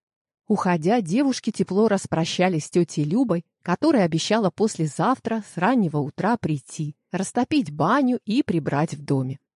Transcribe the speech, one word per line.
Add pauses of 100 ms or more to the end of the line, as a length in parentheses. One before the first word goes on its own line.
(460)
Уходя,
девушки
тепло
распрощались
с
тётей
Любой, (180)
которая
обещала
послезавтра (100)
с
раннего
утра
прийти, (160)
растопить
баню
и
прибрать
в
доме. (160)